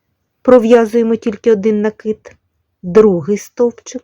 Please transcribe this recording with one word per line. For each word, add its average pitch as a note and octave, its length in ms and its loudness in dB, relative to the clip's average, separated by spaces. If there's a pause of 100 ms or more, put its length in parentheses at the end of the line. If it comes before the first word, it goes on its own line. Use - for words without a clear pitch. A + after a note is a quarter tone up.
(420)
пров'язуємо A3+ 720 2
тільки A3 360 -4
один G#3 280 -2
накид, G#3+ 560 -8 (460)
другий F#3 560 0
стовпчик, - 640 -8